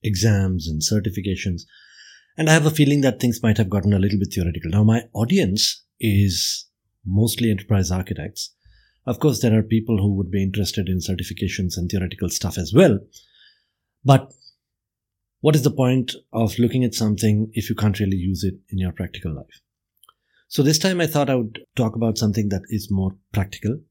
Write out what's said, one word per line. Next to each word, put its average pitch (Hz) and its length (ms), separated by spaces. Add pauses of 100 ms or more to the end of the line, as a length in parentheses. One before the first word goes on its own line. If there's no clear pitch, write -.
exams 95 640
and 78 160
certifications, 95 800 (760)
and 160 140
I - 20
have 156 140
a 156 40
feeling 147 320
that 131 180
things 120 220
might 107 160
have 104 120
gotten 101 220
a 101 60
little 98 200
bit 95 160
theoretical. 82 360
Now, 101 120
my 113 200 (120)
audience 113 680 (160)
is 101 680 (400)
mostly 113 440
enterprise 98 400
architects. - 640 (520)
Of 123 140
course, 131 200
there 113 160
are 110 60
people 110 360
who 101 160
would 95 160
be 98 120
interested 98 460
in 92 100
certifications 92 760
and 87 140
theoretical 92 380
stuff - 300
as 85 160
well. 131 240 (1040)
But 135 280 (1080)
what 151 140
is 147 80
the 139 80
point 127 460 (160)
of 110 260
looking 120 240
at 120 120
something 107 580
if - 180
you 113 60
can't 107 240
really 98 160
use 90 260
it 95 140 (140)
in 98 80
your 92 140
practical 85 420
life? - 260 (880)
So - 140
this 151 160
time 185 220
I 165 60
thought 147 240
I 135 60
would 113 240 (160)
talk 110 200
about 113 220
something 104 320
that 95 180
is - 220
more 95 260 (160)
practical. 104 480 (100)